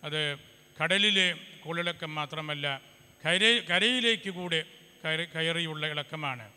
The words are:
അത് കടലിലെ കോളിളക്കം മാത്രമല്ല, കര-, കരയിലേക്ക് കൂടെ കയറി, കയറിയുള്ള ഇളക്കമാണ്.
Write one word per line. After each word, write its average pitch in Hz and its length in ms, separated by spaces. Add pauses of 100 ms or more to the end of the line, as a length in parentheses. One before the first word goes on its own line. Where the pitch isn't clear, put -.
അത് 151 140 (580)
കടലിലെ 190 500 (360)
കോളിളക്കം 170 540
മാത്രമല്ല, 151 480 (580)
കര-, 208 360 (100)
കരയിലേക്ക് 226 680
കൂടെ 170 220 (420)
കയറി, 160 220 (100)
കയറിയുള്ള 160 580
ഇളക്കമാണ്. 143 540 (100)